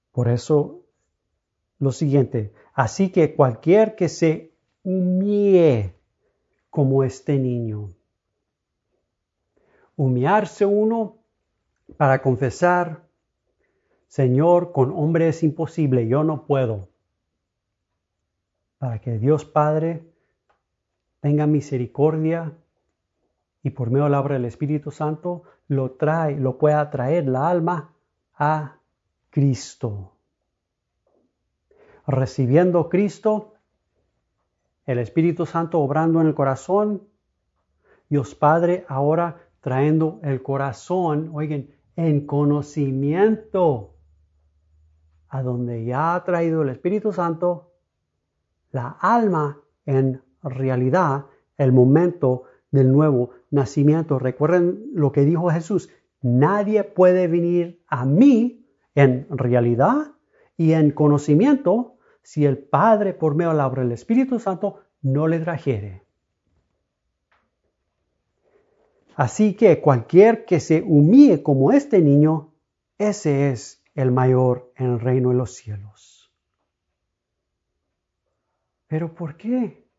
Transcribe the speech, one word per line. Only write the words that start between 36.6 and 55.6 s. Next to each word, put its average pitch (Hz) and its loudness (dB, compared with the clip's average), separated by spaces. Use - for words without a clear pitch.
Dios 143 -4
Padre 170 2
ahora 151 -2
trayendo 156 -2
el 135 -6
corazón, 151 -4
oigan, 147 -8
en 151 0
conocimiento 147 -2
a 135 -8
donde 123 -6
ya 143 -2
ha 180 -4
traído 170 -2
el 139 -2
Espíritu 202 -4
Santo, 175 -4
la 127 -8
alma 180 0
en 135 0
realidad, 131 -2
el 131 4
momento 131 4
del 131 4
nuevo 135 2
nacimiento. 147 0
Recuerden 175 -2
lo 147 0
que 143 2
dijo 170 0
Jesús, 170 -4